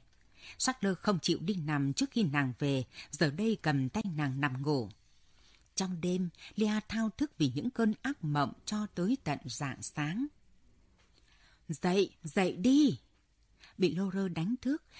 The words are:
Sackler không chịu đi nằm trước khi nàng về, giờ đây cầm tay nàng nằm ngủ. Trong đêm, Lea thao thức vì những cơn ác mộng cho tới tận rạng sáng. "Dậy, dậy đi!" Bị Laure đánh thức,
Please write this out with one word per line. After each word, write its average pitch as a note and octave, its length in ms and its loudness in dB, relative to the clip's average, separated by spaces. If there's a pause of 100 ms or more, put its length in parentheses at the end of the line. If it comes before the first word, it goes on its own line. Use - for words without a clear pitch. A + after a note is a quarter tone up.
(580)
Sackler G3 400 0
không G3+ 240 2
chịu - 200 0
đi F#3+ 140 -2
nằm C#3+ 380 0
trước - 180 -2
khi A#3 120 2
nàng C#3 360 2
về, C#3 240 2 (280)
giờ D3+ 200 2
đây G#3 300 0
cầm C3+ 280 2
tay A3 140 -2 (120)
nàng C#3 260 -2
nằm C3+ 200 0
ngủ. C#3 280 0 (840)
Trong F#3 260 -2
đêm, F3+ 280 0 (260)
Lea G#3+ 320 2
thao A3 300 -2
thức - 200 -2
vì C#3 180 2
những A3 140 -4
cơn A3 320 2
ác C#4 220 -4
mộng D3 300 0 (120)
cho G#3 200 -4 (100)
tới G3 280 0
tận C#3 220 -2
rạng C3 360 -8
sáng. F3 460 -2 (1400)
"Dậy, F3+ 420 0 (120)
dậy F3+ 280 0
đi!" B3+ 480 4 (760)
Bị F3 180 2
Laure F#3+ 340 -2
đánh E3+ 320 -2
thức, C#4 220 -2 (160)